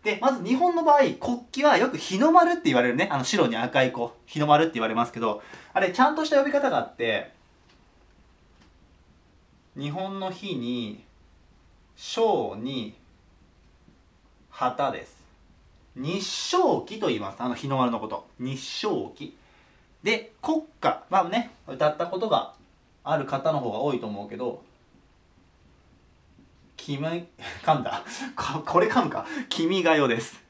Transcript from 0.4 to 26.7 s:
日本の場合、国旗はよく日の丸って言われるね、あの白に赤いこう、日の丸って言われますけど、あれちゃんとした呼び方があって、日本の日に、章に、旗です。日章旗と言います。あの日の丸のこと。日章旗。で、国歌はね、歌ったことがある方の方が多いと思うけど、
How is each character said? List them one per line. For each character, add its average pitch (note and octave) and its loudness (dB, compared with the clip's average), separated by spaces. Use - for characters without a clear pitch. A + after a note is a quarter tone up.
日 A#3 2
本 E4+ 2
の E4+ 0
場 D4+ 8
合、 D4 8
国 A#3+ 0
旗 C#4+ 2
は C4+ 6
よ A#3+ 4
く - -6
日 - -4
の C#4+ 6
丸 F4 8
っ - 2
て - -10
言 C#3 2
わ A#2+ 6
れ B2 2
る A#2+ 0
ね、 E3 0
あ C#3 -2
の - -4
白 F3+ 2
に A#2 -2
赤 B2 2
い B2+ 2
こ A#2+ -6
う、 - -20
日 - -8
の D3 2
丸 D3 8
っ - 6
て D#3+ -4
言 A#2 -2
わ A2 0
れ A2 -2
ま A#2 2
す - -12
け B2 -10
ど、 A2 -2
あ - 0
れ F#3 0
ち - -4
ゃ C4+ 6
ん D4+ -2
と D#4 -2
し - -2
た D4 6
呼 C#4 4
び C#4+ -2
方 C#4 2
が - 0
あ - 2
っ - -10
て、 A2 -2
日 C#3+ -8
本 F#3+ -6
の F#3+ -4
日 F#3 -8
に、 A#2+ -6
章 G3+ -2
に、 A#2+ -8
旗 - -2
で - -10
す。 - -20
日 E3+ -6
章 - 0
旗 G#3+ -12
と G#3 -2
言 B2 2
い G#2+ -6
ま G2 -8
す。 - -12
あ B2 -4
の A#2+ -4
日 C#3 -8
の C3+ 0
丸 B2+ 2
の A#2 -2
こ A2 -8
と。 G#2+ -8
日 C3 -8
章 - -4
旗。 - -12
で、 A3 -2
国 D#4+ 0
歌 - 0
は F3+ 4
ね、 A3+ -2
歌 C#3 0
っ D3+ -2
た E3+ -2
こ F#3 -6
と A3 -2
が - 0
あ D#3 0
る C#3+ -2
方 C#3+ 0
の C3+ 0
方 A#2+ -4
が G#2+ -6
多 C#3 0
い A#2+ -4
と A#2 -8
思 G#2 -8
う G#2 -16
け G#2 -12
ど、 B2 -6